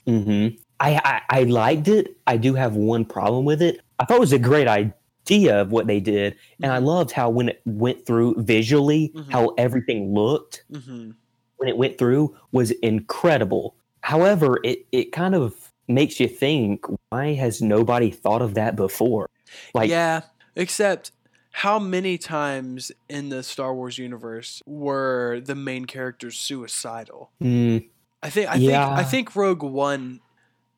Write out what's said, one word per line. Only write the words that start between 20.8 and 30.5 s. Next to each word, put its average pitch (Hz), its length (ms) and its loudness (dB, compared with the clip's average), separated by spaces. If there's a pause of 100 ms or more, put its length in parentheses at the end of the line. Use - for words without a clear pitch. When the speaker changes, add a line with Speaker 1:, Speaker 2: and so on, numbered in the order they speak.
Speaker 2:
how 202 260 0
many 185 400 -4
times 135 720 -8 (160)
in 143 220 -10
the 131 120 -8
Star 131 320 -8
Wars 127 220 -10
universe 117 720 -14
were 131 720 -4
the 139 140 -8
main 131 320 -8
characters 127 520 -12
suicidal? 117 920 -10 (120)
Speaker 1:
Mm. 120 460 0 (340)
Speaker 2:
I 151 80 -10
think, 202 200 -2
I 208 60 0
Speaker 1:
Yeah. 139 320 4
Speaker 2:
think, 139 100 -2
I 143 60 0
think 226 320 -4
Rogue 190 260 0
One, 135 580 -4 (580)